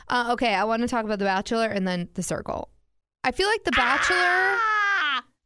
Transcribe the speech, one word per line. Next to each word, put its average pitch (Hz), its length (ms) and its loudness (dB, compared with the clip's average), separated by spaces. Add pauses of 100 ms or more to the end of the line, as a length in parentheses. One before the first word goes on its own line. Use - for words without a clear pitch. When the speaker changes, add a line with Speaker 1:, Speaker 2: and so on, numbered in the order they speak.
Speaker 1:
Uh, 240 240 0
okay, 240 220 0
I 190 100 2
wanna 226 240 0
talk 233 180 -2
about 214 140 -2
The 202 60 0
Bachelor 202 420 0
and 202 200 -2
then 180 260 -4
The 185 100 -6
Circle. - 460 -6 (540)
I 262 80 2
feel 370 160 0
like 415 160 0
The 339 80 -2
Bachelor, 285 460 2
Speaker 2:
Ah! 381 1040 0 (220)